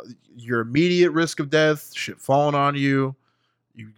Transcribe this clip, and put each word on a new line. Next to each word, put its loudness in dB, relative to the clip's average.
your -2
immediate 2
risk -2
of -6
death, 0
shit -10
falling 0
on 0
you, 0
you -18